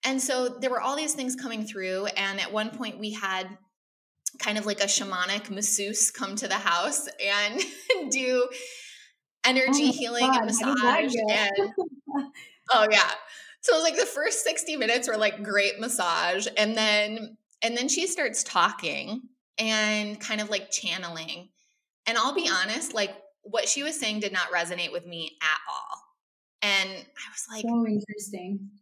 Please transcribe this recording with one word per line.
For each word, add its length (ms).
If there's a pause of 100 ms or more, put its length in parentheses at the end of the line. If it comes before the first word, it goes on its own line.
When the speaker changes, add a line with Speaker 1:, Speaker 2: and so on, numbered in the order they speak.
Speaker 1:
And 180
so 260
there 220
were 100
all 160
these 180
things 200
coming 320
through. 400
And 340
at 120
one 180
point 280
we 120
had 480 (800)
kind 180
of, 100
like, 140
a 40
shamanic 680
masseuse 600
come 260
to 120
the 60
house 540 (140)
and 380 (260)
<laughs> 240
do 380 (960)
energy 400
Speaker 2:
Oh 20
my 60
Speaker 1:
healing 400
Speaker 2:
God, 160
Speaker 1:
and 120
Speaker 2:
how 140
did 80
that 220
Speaker 1:
massage. 100
Speaker 2:
go? 200
Speaker 1:
And 1000 (240)
Speaker 2:
<laughs> 160
Speaker 1:
oh 180
yeah. 200 (500)
So 140
it 20
was, 80
like, 120
the 100
first 360
sixty 340
minutes 320
were, 80
like, 260
great 360
massage. 680 (100)
And 200
then, 600 (260)
and 140
then 120
she 180
starts 360
talking 800 (360)
and 640
kind 200
of, 100
like, 200
channeling. 800 (580)
And 120
I'll 160
be 140
honest, 440
like, 240 (260)
what 260
she 160
was 140
saying 220
did 120
not 200
resonate 400
with 140
me 340
at 180 (100)
all. 340 (600)
And 280
I 400
was 200
like, 180
Speaker 2:
So 180
interesting. 840 (120)